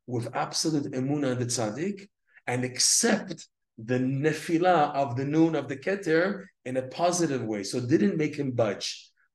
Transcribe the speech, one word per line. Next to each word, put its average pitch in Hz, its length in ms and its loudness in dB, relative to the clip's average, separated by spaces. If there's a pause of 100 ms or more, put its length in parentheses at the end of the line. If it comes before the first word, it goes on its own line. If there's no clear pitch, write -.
with 123 300 -6
absolute 151 560 -2
emunah 135 420 0
in 120 60 -4
the 120 60 0
tzaddik 127 640 -4 (380)
and 127 200 -2
accept - 840 0 (300)
the 117 200 -2
nefila 151 960 2
of 135 220 0
the 139 80 -2
Nun 156 320 4
of 131 140 -4
the 139 80 -6
Keter 185 680 0 (220)
in 127 100 -6
a 127 60 0
positive 165 640 0
way. 107 200 -4
So 131 140 -4
it 123 100 -2
didn't 185 300 4
make 151 180 -2
him 139 160 -2
budge. 110 580 -2 (260)